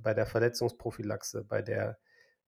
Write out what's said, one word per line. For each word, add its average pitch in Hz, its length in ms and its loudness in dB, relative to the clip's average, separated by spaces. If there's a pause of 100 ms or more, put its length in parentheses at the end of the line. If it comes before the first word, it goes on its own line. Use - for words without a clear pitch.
bei 110 120 2
der 110 120 2
Verletzungsprophylaxe, 110 1160 0
bei 107 180 -2
der, 107 360 -2 (500)